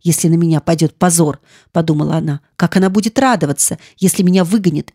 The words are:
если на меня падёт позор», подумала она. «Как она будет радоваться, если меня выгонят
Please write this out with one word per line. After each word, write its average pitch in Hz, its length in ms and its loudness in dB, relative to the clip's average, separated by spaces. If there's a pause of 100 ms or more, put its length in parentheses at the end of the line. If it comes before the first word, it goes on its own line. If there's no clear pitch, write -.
если 175 260 0
на 165 80 4
меня 165 240 2
падёт 165 360 0
позор», 165 440 0 (320)
подумала 160 440 -2
она. 151 260 -4 (140)
«Как - 220 -2
она 185 120 0
будет 214 300 -2
радоваться, 180 580 -2 (200)
если 190 260 0
меня 185 200 2
выгонят 175 520 -2